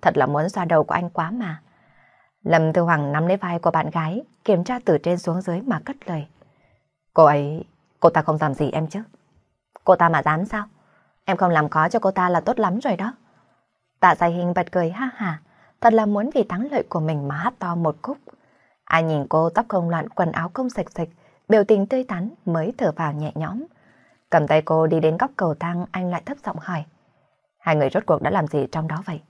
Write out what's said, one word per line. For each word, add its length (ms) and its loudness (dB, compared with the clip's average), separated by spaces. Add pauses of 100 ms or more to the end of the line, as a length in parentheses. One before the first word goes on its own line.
thật 140 4
là 100 4
muốn 220 0
xoa 160 -4
đầu 200 4
của 100 -4
anh 160 -2
quá 200 -4
mà. 320 -8 (800)
Lâm 300 2
Thư 100 2
Hoàng 300 0
nắm 140 0
lấy 100 2
vai 220 -4
của 120 0
bạn 200 0
gái, 340 -4 (200)
kiểm 200 2
tra 200 -4
từ 140 4
trên 200 0
xuống 220 -4
dưới 200 -4
mà 240 -2
cất 120 -12 (120)
lời. 180 -6 (880)
"Cô 100 10
ấy, 400 2 (360)
cô 100 6
ta 120 2
không 180 0
làm 140 0
gì 160 -2
em 160 -4
chứ?" 160 -10 (840)
"Cô 120 8
ta 120 4
mà 140 2
dám 220 0
sao? 200 -8 (600)
Em 120 0
không 140 2
làm 180 2
khó 200 0
cho 100 0
cô 120 2
ta 180 0
là 120 2
tốt 180 -2
lắm 200 0
rồi 180 -2
đó." 180 -6 (880)
Tạ 140 8
Giai 180 0
Hình 220 -2
bật 180 -2
cười 180 0
ha 240 -6
hả, 260 -6 (400)
thật 120 6
là 140 4
muốn 280 0
vì 100 2
thắng 260 -6
lợi 180 -2
của 120 -2
mình 280 -2
mà 60 -4
hát 240 -4
to 160 -4
một 280 0
khúc. 160 -8 (680)
Ai 180 2
nhìn 260 0
cô 220 2
tóc 180 0
không 220 -2
loạn, 180 -4
quần 240 -2
áo 220 -4
không 160 -4
sạch 200 -8
sạch, 180 -6 (400)
biểu 160 6
tình 220 4
tươi 180 -2
tắn 260 -6 (140)
mới 340 -2
thở 140 0
vào 200 -4
nhẹ 220 -6
nhõm. 300 -8 (680)
Cầm 160 2
tay 160 2
cô 240 2
đi 140 2
đến 160 2
góc 200 0
cầu 180 0
thang, 360 -6
anh 200 -6
lại 160 -6
thấp 180 -10
giọng 160 -8
hỏi. 240 -6 (720)
"Hai 180 0
người 140 2
rốt 160 -2
cuộc 160 0
đã 80 0
làm 160 0
gì 260 -2
trong 160 -4
đó 180 -6
vậy?" 240 -10